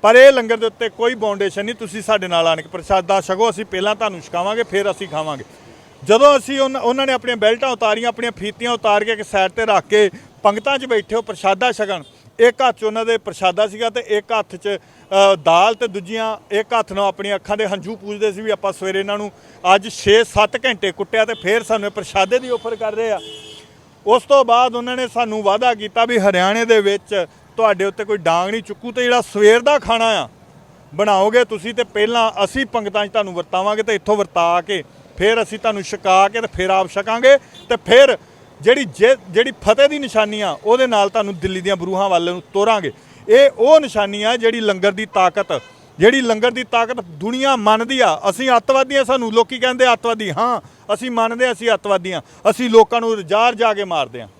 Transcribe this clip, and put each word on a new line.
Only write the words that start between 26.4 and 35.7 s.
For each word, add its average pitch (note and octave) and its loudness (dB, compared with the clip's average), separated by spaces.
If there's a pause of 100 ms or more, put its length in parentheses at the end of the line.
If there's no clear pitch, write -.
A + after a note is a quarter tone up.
ਦੇ A3+ 4
ਵਿੱਚ G3 -2 (300)
ਤੁਹਾਡੇ G#3 2
ਉੱਤੇ G3 -6
ਕੋਈ G#3 -4
ਡਾਂਗ E3+ 0
ਨਹੀਂ A3+ -6
ਚੁੱਕੂ A3+ -14
ਤੇ B3 -4
ਜਿਹੜਾ B3 2
ਸਵੇਰ G#3 4
ਦਾ C#4+ 2
ਖਾਣਾ A3+ 0
ਆ B2 -16 (680)
ਬਣਾਓਗੇ G#3 2
ਤੁਸੀਂ G#3+ -10
ਤੇ A#3 -2
ਪਹਿਲਾਂ A3 0
ਅਸੀਂ C4 -4
ਪੰਗਤਾਂ G#3 -4
'ਚ F#3+ -12
ਤੁਹਾਨੂੰ G3 -4
ਵਰਤਾਵਾਂਗੇ F#3+ -4
ਤੇ G#3+ -2
ਇੱਥੋਂ G#3 -2
ਵਰਤਾ F3 0
ਕੇ F3 -6 (340)
ਫਿਰ A3 2
ਅਸੀਂ G#3+ -8
ਤੁਹਾਨੂੰ G#3 -4